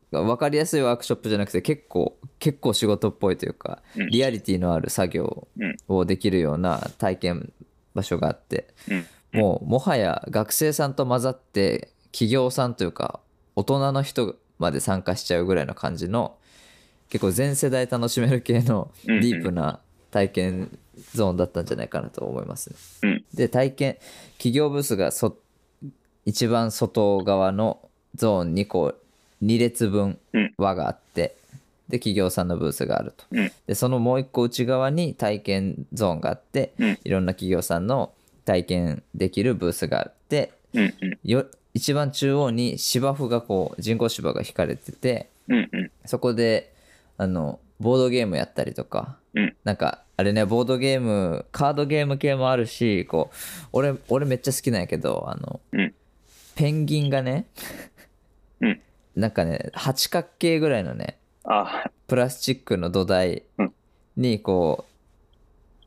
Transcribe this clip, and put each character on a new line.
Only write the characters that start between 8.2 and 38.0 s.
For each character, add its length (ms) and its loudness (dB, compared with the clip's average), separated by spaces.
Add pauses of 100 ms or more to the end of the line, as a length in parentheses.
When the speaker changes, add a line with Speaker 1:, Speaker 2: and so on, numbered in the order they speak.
Speaker 1:
あ 40 0
っ 80 -8
て、 280 -6 (220)
Speaker 2:
う 40 -2
ん。 40 0 (360)
う 40 -4
ん。 20 4
Speaker 1:
も 240 2
う、 20 -10
も 140 2
は 160 0
や 340 0
学 220 -2
生 220 2
さ 140 0
ん 80 -6
と 100 0
混 140 2
ざ 100 0
っ 100 -6
て、 500 0 (220)
企 200 0
業 180 4
さ 180 0
ん 80 -6
と 80 -2
い 40 2
う 40 -4
か、 300 -6 (340)
大 80 2
人 300 2
の 100 0
人 320 -2 (240)
ま 120 0
で 80 -2
参 220 0
加 140 -2
し 80 -6
ち 100 0
ゃ 60 4
う 60 0
ぐ 100 2
ら 80 2
い 20 -6
の 100 -8
感 200 -4
じ 140 -6
の、 280 -2 (720)
結 120 -4
構 100 2
全 240 0
世 140 0
代 180 0
楽 220 -2
し 100 -2
め 80 2
る 140 2
系 200 2
の 300 0 (160)
Speaker 2:
う 40 2
ん 40 4
う 40 6
ん。 20 4
Speaker 1:
デ 60 4
ィ 120 0
ー 40 -4
プ 100 -2
な 260 -2 (300)
体 200 2
験 480 -4 (360)
ゾ 160 2
ー 40 2
ン 40 -2
だ 80 2
っ 20 2
た 160 -4
ん 20 -10
じ 80 -4
ゃ 40 -4
な 80 -6
い 40 -8
か 120 -4
な 80 -8
と 160 -8
思 160 -6
い 40 -8
ま 120 -10
す 120 -12
ね。 60 -18 (280)
Speaker 2:
う 120 2
ん。 180 -8
Speaker 1:
で、 140 2
体 260 2
験、 240 -2 (360)
企 200 0
業 160 4
ブ 100 -2
ー 40 0
ス 140 -2
が 140 2
そ-、 260 -2 (880)
一 220 0
番 240 2
外 520 2
側 300 4
の 260 0 (360)
ゾ 240 2
ー 40 0
ン 100 -2
に 120 0
こ 220 0
う、 100 -6 (440)
二 160 4
列 320 2
分 300 0 (380)
輪 180 2
が 120 -2
あ 40 0
っ 60 -8
て、 380 -4 (160)
Speaker 2:
う 40 -20
ん。 40 -20 (300)
Speaker 1:
で、 100 -2
企 140 -2
業 160 2
さ 140 0
ん 40 -2
の 100 -2
ブ 120 0
ー 20 0
ス 140 -4
が 140 0
あ 20 -2
る 160 -8
と。 140 -20
Speaker 2:
う 100 0
ん。 100 -2 (160)
Speaker 1:
で、 80 -2
そ 140 0
の 100 0
も 140 2
う 60 2
一 120 -2
個 120 2
内 220 0
側 260 2
に 240 0
体 260 0
験 520 -2
ゾ 180 2
ー 20 0
ン 80 -6
が 80 -2
あ 40 0
っ 80 -8
て、 360 -2
Speaker 2:
う 80 2
ん。 180 0
Speaker 1:
い 60 -4
ろ 100 2
ん 60 2
な 80 0
企 160 -4
業 120 2
さ 180 -2
ん 80 -2
の 260 -2 (320)